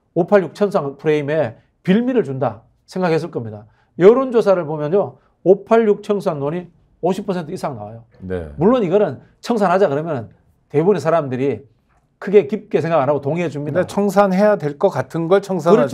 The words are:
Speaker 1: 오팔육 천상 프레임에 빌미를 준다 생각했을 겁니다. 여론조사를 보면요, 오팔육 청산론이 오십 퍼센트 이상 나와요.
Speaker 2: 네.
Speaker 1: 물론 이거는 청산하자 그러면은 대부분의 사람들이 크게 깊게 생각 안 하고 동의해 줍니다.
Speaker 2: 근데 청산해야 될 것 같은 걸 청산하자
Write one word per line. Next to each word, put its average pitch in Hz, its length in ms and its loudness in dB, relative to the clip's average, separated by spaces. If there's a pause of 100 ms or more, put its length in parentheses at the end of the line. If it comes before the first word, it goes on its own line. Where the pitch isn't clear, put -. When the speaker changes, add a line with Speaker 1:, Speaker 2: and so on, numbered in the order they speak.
(140)
Speaker 1:
오팔육 170 400 2
천상 175 420 -2
프레임에 151 600 -2 (240)
빌미를 233 420 2
준다 131 380 -6 (240)
생각했을 165 440 -2
겁니다. 107 360 -12 (320)
여론조사를 196 640 4
보면요, 151 520 -2 (260)
오팔육 208 600 2
청산론이 170 680 -4 (340)
오십 185 240 -2
퍼센트 175 260 -6
이상 160 240 -8
나와요. 107 280 -16 (160)
Speaker 2:
네. 90 360 -8
Speaker 1:
물론 233 260 2
이거는 175 380 0 (200)
청산하자 196 480 2
그러면은 143 420 -4 (440)
대부분의 165 260 2
사람들이 135 640 -2 (540)
크게 202 300 2
깊게 190 320 -4
생각 165 200 0
안 131 80 2
하고 147 120 0
동의해 160 280 -4
줍니다. 147 320 -6
Speaker 2:
근데 175 60 -2
청산해야 202 680 2
될 147 200 -6
것 196 120 2
같은 165 400 -4
걸 196 120 4
청산하자 185 360 2 (180)